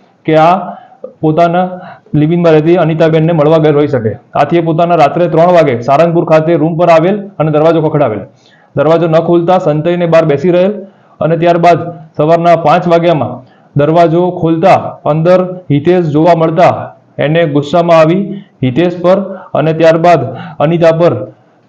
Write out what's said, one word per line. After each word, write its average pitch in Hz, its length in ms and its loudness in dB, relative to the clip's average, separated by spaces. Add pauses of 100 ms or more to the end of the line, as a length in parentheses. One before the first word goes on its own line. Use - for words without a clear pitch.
(240)
કે 156 120 0
આ 175 420 0 (420)
પોતાના 170 600 -2 (340)
લિવ 151 180 0
ઇનમાં 170 200 2
રહેતી 156 240 2
અનિતાબેનને 160 560 0
મળવા 156 240 2
ગયેલ 151 180 2
હોઈ 147 120 0
શકે. 120 300 -4 (180)
આથી 143 220 -2
એ 170 40 2
પોતાના 170 340 0
રાત્રે 165 340 0
ત્રણ 165 240 2
વાગે 147 280 2
સારંગપુર 165 440 0
ખાતે 165 300 2
રૂમ 160 220 -2
પર 170 120 0
આવેલ 175 500 0
અને 156 120 -2
દરવાજો 156 320 0
ખખડાવેલ. 143 380 -2 (560)
દરવાજો 156 300 0
ન 160 60 -2
ખોલતા 170 460 0
સંતઈને 170 480 -2
બહાર 165 180 2
બેસી 156 260 0
રહેલ 190 360 -2 (340)
અને 160 160 -2
ત્યારબાદ 170 420 2 (380)
સવારના 165 400 2
પાંચ 170 320 0
વાગ્યામાં 165 440 0 (440)
દરવાજો 170 540 0
ખોલતા 165 760 0
અંદર 180 680 0
હિતેશ 170 340 0
જોવા 160 300 2
મળતા 160 640 0 (220)
એને 160 280 0
ગુસ્સામાં 165 540 0
આવી 180 440 -2 (180)
હિતેશ 165 380 -2
પર 185 200 2 (340)
અને 151 180 -2
ત્યારબાદ 160 640 2 (220)
અનિતા 160 340 2
પર 156 400 -2 (360)